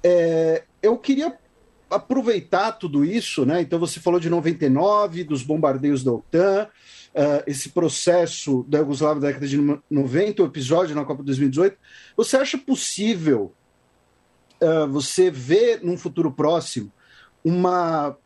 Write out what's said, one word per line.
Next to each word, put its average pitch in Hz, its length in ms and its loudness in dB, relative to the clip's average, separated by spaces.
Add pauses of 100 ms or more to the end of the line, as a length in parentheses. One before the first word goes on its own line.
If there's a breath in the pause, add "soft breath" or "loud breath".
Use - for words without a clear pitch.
É, 165 600 2 (160)
eu 220 160 2
queria 285 400 -2 (540)
aproveitar 214 840 0
tudo 143 300 -2
isso, 170 420 -2
né? 170 160 0
Então, 165 180 -2
você 170 200 -4
falou 175 200 2
de 165 100 -2
noventa 165 340 0
e 139 60 2
nove, 175 540 2
dos 147 180 -4
bombardeios 143 640 0
da 131 80 2
otan, 196 560 0 (480 loud breath)
eh, 147 320 2
esse 139 220 -8
processo 165 1000 0
da 147 100 2
Iugoslávia 151 420 0
da 143 100 -2
década 139 180 -6
de 139 100 -2 (320)
noventa, 151 540 0
o - 20 -2
episódio 151 500 -2
na 147 80 -4
Copa 143 200 -8
de - 20 -12
dois 135 140 -4
mil 143 80 2
e - 20 2
dezoito. 180 280 0 (380 loud breath)
Você 233 220 0
acha 269 220 0
possível, 165 920 -2 (1080)
eh, 160 240 4
você 147 460 0
ver 185 520 0
num 175 140 -2
futuro 165 340 -2
próximo 147 600 -2 (520 soft breath)
uma 165 720 0 (100)